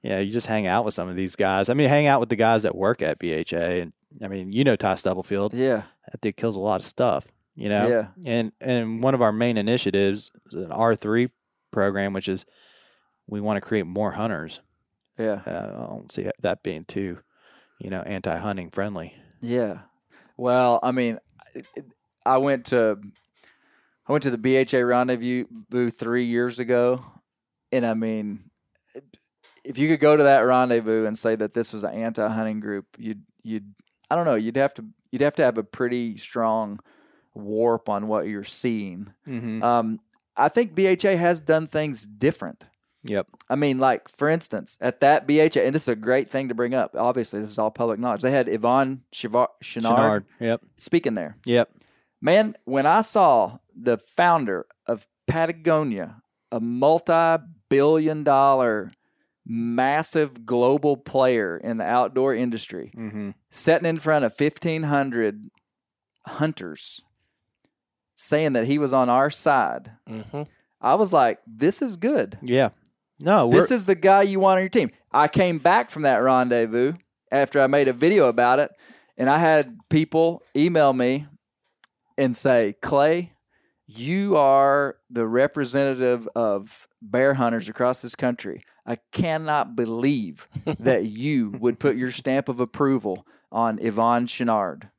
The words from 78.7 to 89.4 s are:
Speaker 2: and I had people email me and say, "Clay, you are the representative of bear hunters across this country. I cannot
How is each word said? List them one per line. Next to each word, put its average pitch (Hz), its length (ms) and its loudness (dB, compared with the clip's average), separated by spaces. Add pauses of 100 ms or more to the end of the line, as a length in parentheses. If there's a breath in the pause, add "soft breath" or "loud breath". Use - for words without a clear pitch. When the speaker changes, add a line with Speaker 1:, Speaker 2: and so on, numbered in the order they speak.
Speaker 2:
and 127 140 0
I 151 80 4
had 151 400 2 (100)
people 160 540 0 (120)
email 151 380 2
me 131 340 -2 (920)
and 127 180 0
say, 117 460 2
"Clay, 160 500 0 (540)
you 170 500 -2
are 139 600 4 (120)
the 117 180 -2
representative 127 1080 0
of 107 520 -4 (140)
bear 123 340 2
hunters 117 360 -2
across 123 320 -2
this 120 120 -12
country. 120 480 -6 (220 soft breath)
I 127 140 -8 (140)
cannot 156 640 -2